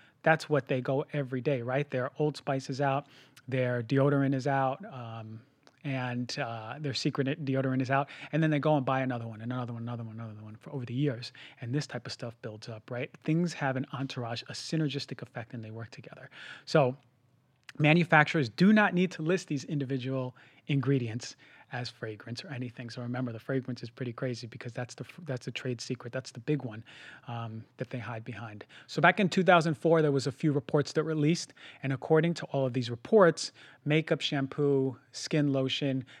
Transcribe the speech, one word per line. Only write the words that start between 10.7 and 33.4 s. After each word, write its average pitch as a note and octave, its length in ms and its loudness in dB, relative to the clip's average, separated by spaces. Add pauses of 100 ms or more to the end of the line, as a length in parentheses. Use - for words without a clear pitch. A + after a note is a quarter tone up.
over C3 140 -6
the A#2 80 -8
years. B2+ 360 -2 (300)
And A#2+ 140 -6
this D3 120 -2
type - 200 -10
of - 80 -10
stuff A#2 260 -12
builds A2 300 -12
up, A2 200 -14
right? B2+ 200 -6 (120)
Things E3 300 0
have C3+ 240 -2
an B2+ 160 -2
entourage, A#2+ 560 -6
a A#2+ 60 -10
synergistic C#3+ 640 -4
effect, - 320 -12
and A#2 100 -10
they A2 80 -12
work A2 200 -12
together. - 400 -18 (340)
So C3+ 320 4 (800)
manufacturers D3+ 680 6
do F#3 240 6
not G#3 220 6
need F3+ 160 2
to - 100 -12
list F3 280 0
these D3 160 -2
individual C3 720 -4 (340)
ingredients B2+ 680 0 (360)
as B2 160 -6
fragrance A2 560 -10
or F3+ 80 -12
anything. B2 360 -8
So B2 140 -10
remember, B2 300 -4
the A2 80 -10
fragrance B2+ 420 -4
is A#2 80 -10
pretty B2 220 -8
crazy A#2+ 340 -6
because A#2 260 -12
that's B2 220 -8
the - 80 -14
f-, - 220 -16
that's C3 220 -6
the C3 40 -8
trade A#2+ 300 -6
secret. - 320 -8
That's C3 180 -8
the - 80 -12
big C#3 240 0
one, A2+ 220 -10 (420)
um, A2+ 380 -8 (140)
that B2+ 120 -6
they B2+ 80 -8
hide A2+ 240 -8
behind. A2+ 420 -12 (220)
So - 160 0
back F3 160 8
in G3 100 4
two F#3+ 140 2
thousand E3+ 320 8
four, E3 260 4
there D3 120 4
was C#3 160 2
a - 20 0
few D3+ 220 0
reports C#3+ 400 0
that D#3 100 2
released, D#3 500 2 (300)
and C3+ 100 -2
according D#3+ 420 2
to - 180 -10
all C#3 120 2
of B2 100 -2
these A#2+ 160 -2
reports, E3+ 600 6 (340)